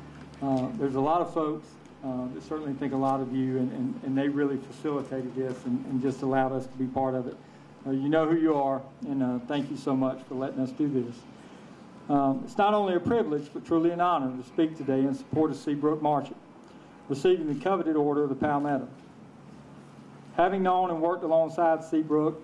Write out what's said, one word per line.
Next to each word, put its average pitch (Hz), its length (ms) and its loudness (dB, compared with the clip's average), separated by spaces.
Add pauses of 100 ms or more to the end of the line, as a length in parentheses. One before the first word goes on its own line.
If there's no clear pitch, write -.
(420)
uh, 131 320 0
there's 131 220 -2
a 135 60 2
lot 160 200 4
of 165 120 -4
folks, 156 340 -2 (380)
uh, 127 280 -4
that - 100 -10
certainly 156 300 -6
think 135 200 -4
a 135 40 0
lot 135 220 2
of 127 160 -4
you, 131 220 0
and, 127 160 0
and, 127 320 -4
and 135 120 0
they 139 120 2
really 139 280 0
facilitated 135 800 -4
this 127 300 -4
and, 127 200 -2
and 131 160 -2
just 135 200 -2
allowed 131 320 2
us 131 120 -2
to - 120 -14
be 131 80 -2
part 131 280 0
of 127 140 -2
it. - 80 -8 (500)
Uh, 135 60 -4
you 135 180 0
know 160 180 4
who 165 100 4
you 160 180 4
are, 135 260 0 (260)
and, 139 160 0
uh, 123 240 0
thank 147 240 -2
you 143 60 -8
so 135 180 -2
much 131 280 0
for 139 120 -10
letting 135 240 -4
us 127 120 -2
do 151 160 0
this. 120 280 -2 (920)
Um, 139 340 4
it's - 140 -10
not 208 160 6
only 202 220 2
a 175 40 4
privilege, 151 540 0
but 156 120 -10
truly 170 260 4
an 175 100 0
honor 151 340 2
to 127 120 -10
speak 160 300 0
today 135 220 0
in 135 160 2
support 151 360 0
of 135 60 -4
Seabrook 151 440 0
Marchant, 147 360 0 (680)
receiving 160 400 2
the 143 160 -2
coveted 175 320 2
Order 147 280 2
of 143 60 0
the 135 60 -2
Palmetto. 147 520 0 (1500)
Having 185 260 4
known 185 280 4
and 160 100 -2
worked 180 220 0
alongside 160 600 4
Seabrook, 156 600 2